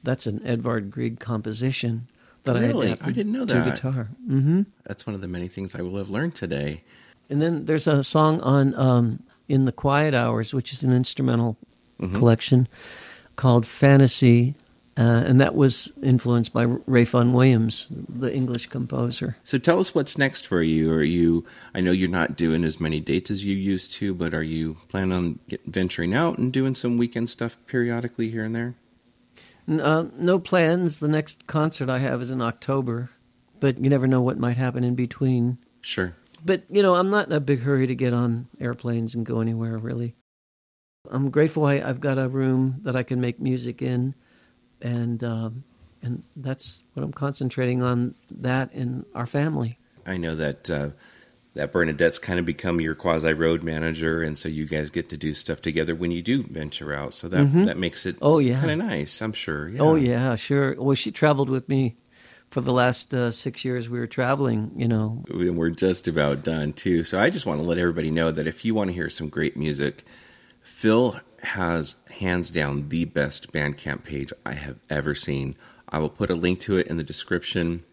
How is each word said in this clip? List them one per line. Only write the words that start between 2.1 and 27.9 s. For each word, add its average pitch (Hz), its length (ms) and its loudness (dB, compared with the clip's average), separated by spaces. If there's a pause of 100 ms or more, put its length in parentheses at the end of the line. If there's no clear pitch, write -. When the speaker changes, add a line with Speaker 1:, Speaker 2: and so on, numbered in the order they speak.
Speaker 1:
that 127 100 2
Speaker 2:
Really? 220 340 2
Speaker 1:
I - 40 2
adapted 156 160 -6
Speaker 2:
I 131 40 -2
didn't 208 200 -2
know 262 120 -2
Speaker 1:
to 139 100 0
Speaker 2:
that. 123 120 4
Speaker 1:
guitar. 131 420 -4 (180)
Mm-hmm. 151 360 2 (220)
Speaker 2:
That's - 220 -12
one 107 80 -6
of 95 60 -8
the 95 80 -8
many 90 200 -6
things 95 260 -10
I 87 80 -8
will 92 160 -6
have 98 100 -6
learned 135 260 -4
today. 76 500 -6 (440)
Speaker 1:
And 147 140 0
then 165 240 0
there's 156 200 0
a 143 160 4
song 156 380 4
on, 135 360 4
um, 123 460 4 (240)
In 135 200 4
the 123 60 0
Quiet 143 420 2
Hours, 117 400 0
which 131 180 -2
is 131 100 -8
an 127 120 4
instrumental 123 640 2 (420)
Speaker 2:
Mm-hmm. 95 160 -2
Speaker 1:
collection 120 500 6 (720)
called 120 300 6
Fantasy, 131 880 6 (420)
uh, - 40 0 (260)
and 127 140 8
that - 140 4
was - 380 4 (100)
influenced 120 500 4
by 117 120 2
Ralph 120 460 4
Vaughan 123 220 4
Williams, 123 540 6 (220)
the 123 260 -4
English 123 320 -2
composer. 120 800 -4
Speaker 2:
So - 140 -2
tell 185 200 4
us 190 160 -2
what's 143 240 -2
next 135 300 0
for 90 120 2
you. 80 320 2
Are 78 120 2
you, 82 400 2 (280)
I 95 80 -4
know 90 120 2
you're 92 160 2
not 85 280 -2
doing 82 280 2
as 80 160 -4
many 78 180 -2
dates - 320 -4
as 98 140 -6
you 98 100 -2
used 95 400 -4
to, 101 180 -4
but 85 220 -4
are 80 80 -4
you 80 340 -4 (120)
planning 95 240 -2
on 87 260 -2 (100)
get, - 180 -8
venturing 90 480 -2
out 165 240 0
and 127 140 -2
doing 131 220 0
some 120 240 -2
weekend 120 320 -2
stuff - 260 -6 (120)
periodically 120 640 -2